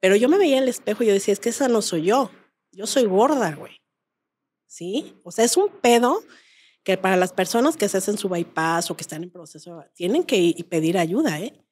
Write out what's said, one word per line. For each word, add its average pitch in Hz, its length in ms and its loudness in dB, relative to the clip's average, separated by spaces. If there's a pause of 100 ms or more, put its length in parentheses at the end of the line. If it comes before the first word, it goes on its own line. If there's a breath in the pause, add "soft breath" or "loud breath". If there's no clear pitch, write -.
Pero 190 160 4
yo 226 120 4
me 339 100 4
veía 302 200 4
en 262 60 0
el 254 40 0
espejo 220 340 -4
y 233 60 2
yo 202 40 4
decía: 196 200 0
Es 196 80 -2
que - 80 -4
esa 240 200 -2
no 226 140 2
soy 170 200 -4
yo. 233 280 0 (420)
Yo 190 140 -14
soy 254 180 0
gorda, 214 500 2
güey. - 220 -18 (880)
¿Sí? 190 580 -10
O 175 80 -18
sea, 220 120 2
es 240 120 2
un 392 120 2 (120)
pedo 247 420 4 (640 soft breath)
que 190 120 0
para 185 200 0
las 185 160 2
personas 233 440 0
que 208 120 -2
se 196 100 -2
hacen 208 180 -2
su 208 120 -6
bypass 170 600 -4
o 170 60 -8
que - 60 -14
están 160 200 -12
en 180 80 -12
proceso, 170 540 -20 (100)
tienen 202 300 -2
que - 120 -2
ir 170 220 2
y 175 40 -10
pedir 165 340 -2
ayuda, 180 440 0
¿eh? 226 320 -14